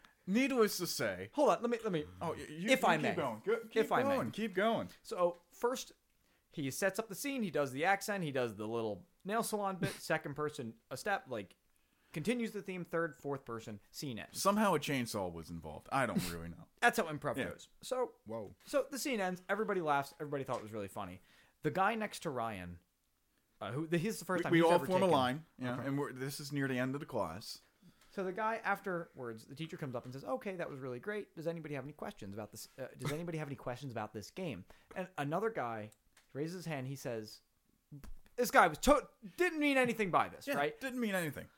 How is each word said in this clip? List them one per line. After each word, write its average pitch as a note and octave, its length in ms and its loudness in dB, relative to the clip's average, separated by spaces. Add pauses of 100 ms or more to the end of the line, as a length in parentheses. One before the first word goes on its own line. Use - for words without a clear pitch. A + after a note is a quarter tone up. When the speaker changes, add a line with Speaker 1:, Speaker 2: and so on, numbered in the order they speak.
(280)
Speaker 1:
needless A#3 500 4
to F3 100 -2
say. G2 460 -2
Speaker 2:
Hold C#4 160 6
on, F3 120 6
let A#3 100 2
me, A#3 120 0
let G#3+ 80 -2
me. D3+ 140 0 (160)
Speaker 1:
Oh, E3+ 80 -2
y-, D3+ 60 -2 (140)
you, E3 200 -4
Speaker 2:
if C4 120 8
Speaker 1:
you G#3+ 60 6
Speaker 2:
I E3+ 100 8
Speaker 1:
keep D3+ 60 0
Speaker 2:
may. A2+ 120 2
Speaker 1:
going. A#2 300 -2
Go, G#3+ 100 2 (160)
keep A3 120 4
Speaker 2:
If G#3 80 -2
I F3 120 4
may. C#4 120 4
Speaker 1:
going. A#2+ 160 0
Keep G3+ 240 -4
going. F#3 320 2 (140)
Speaker 2:
So F3+ 360 0 (140)
first, - 400 -2 (600)
he C#3 200 -4
sets F#3+ 280 0
up A3 100 -2
the F#3+ 60 -8
scene. C4+ 280 -4
He F#3+ 60 0
does C#3+ 220 0
the C#3 140 0
accent. G3 380 2
He D3 80 -2
does B2 240 0
the G#2+ 120 -6
little A2+ 360 -2 (220)
nail G#3+ 180 0
salon G3+ 360 -2
bit. F#3+ 160 0
<laughs> - 40 -14
Second D#3 360 -2
person, D3 380 -4 (180)
a C3 60 -8
step, - 300 -2
like, A2 280 -6 (580)
continues A3 380 0
the G3+ 100 -8
theme. F3+ 240 -6
Third, E3 360 -2
fourth C#3 220 -4
person, A2 360 -10 (120)
scene B2 280 -6
ends. - 200 -10
Speaker 1:
Somehow G3+ 360 4
a C#3+ 40 4
chainsaw A2+ 540 -2
was E2 160 -10
involved. D#2+ 420 -10
I C3 140 2
don't G#2 160 0 (100)
really E2+ 180 -6
know. - 180 -14
Speaker 2:
<laughs> - 140 -10
That's A#3+ 180 6
how F3+ 60 2
improv D3 320 -2
Speaker 1:
Yeah. A#2+ 80 0
Speaker 2:
goes. - 220 -8 (140)
So, B3+ 300 -2 (160)
Speaker 3:
Whoa. A#2 240 -6 (140)
Speaker 2:
so C4+ 260 0
the C4+ 80 -6
scene A#3+ 200 0
ends. F#3 300 -2
Everybody G3+ 320 0
laughs. C#3+ 400 2
Everybody C#3+ 220 -2
thought B2 140 -2
it G2+ 60 -6
was G#2+ 100 -12
really G2+ 140 -4
funny. F#2+ 340 -8 (420)
The D3+ 80 0
guy G3 240 2
next G#3+ 260 -6
to E3+ 80 -4
Ryan, G#2 480 -4 (800)
uh, G2+ 120 -6
who, D#3 160 -2
the, E3+ 100 2
he's G#3 220 0
the E3+ 60 -10
first F3+ 160 0
Speaker 1:
We, - 20 0
Speaker 2:
time D#3+ 80 0
Speaker 1:
we E3+ 80 8
Speaker 2:
he's E3+ 80 10
Speaker 1:
all E3+ 60 10
Speaker 2:
ever F3 120 6
Speaker 1:
form F#3 180 4
a - 40 6
Speaker 2:
taken F3 100 8
Speaker 1:
line, C3 240 4 (200)
yeah, B2 120 -2
Speaker 3:
Okay. A#2+ 140 -4
Speaker 1:
and C#3 100 0
we're, B2+ 160 -2
this C3+ 260 -6
is C#3+ 140 -8
near C#3 140 2
the C3 100 2
end C3 160 2
of C#3+ 80 -4
the D#3+ 60 -8
class. G2 520 -4 (560)
Speaker 2:
So G3 80 -2
the F#3 80 -2
guy A3 320 -2
afterwards, E3+ 840 -2
the C3+ 100 -14
teacher D#3+ 200 -6
comes C3+ 200 -6
up A#2 100 -6
and B2 80 -10
says, C3+ 100 -10
"Okay, G3+ 340 -4
that E3+ 120 -4
was C#3+ 100 -10
really B2+ 200 -6
great. G#3 360 -6
Does D#3+ 120 -4
anybody D#3+ 260 -6
have C3 100 -4
any D3+ 100 -10
questions G2+ 420 -10
about G#2+ 160 -10
this? - 160 -14 (120)
Uh, C3 40 -6 (160)
does B2+ 120 -2
anybody E3 280 -4
have D3 80 -6
any C#3 80 -6
questions B2+ 360 -6
about G#2+ 220 -6
this G#2 160 -8
game?" C#3 360 -6 (300)
And F#3 120 -6 (100)
another E3 320 0
guy A#2 400 -4 (420)
raises D#3+ 260 -4
his E3+ 100 -8
hand. C#3 180 -2
He C3+ 100 -6
says, A2+ 440 -6 (1000)
"This A#3+ 140 2
guy G#3+ 160 10
was D#3+ 120 0
to-, C4+ 220 8 (340)
didn't E4+ 240 4
mean C#4+ 180 6
anything A3+ 340 4
by A#2 180 6
this, - 160 -14
Speaker 1:
Yeah, C#4 120 -2
Speaker 2:
right?" D3 220 0
Speaker 1:
didn't B3+ 200 -4
mean G#3+ 160 0
anything. D#3+ 300 -2 (120)